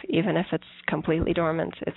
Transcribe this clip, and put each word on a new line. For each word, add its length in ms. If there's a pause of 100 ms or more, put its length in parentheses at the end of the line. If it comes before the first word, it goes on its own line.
Even 280
if 140
it's 120 (240)
completely 460
dormant, 420 (100)
it 120